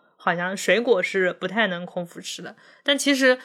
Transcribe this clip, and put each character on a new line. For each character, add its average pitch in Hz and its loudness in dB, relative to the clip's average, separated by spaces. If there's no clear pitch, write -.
好 180 -2
像 180 -4
水 190 2
果 240 2
是 180 0
不 180 -8
太 202 0
能 175 -6
空 175 -8
腹 170 -18
吃 - -14
的。 - -16
但 277 0
其 277 2
实， 254 4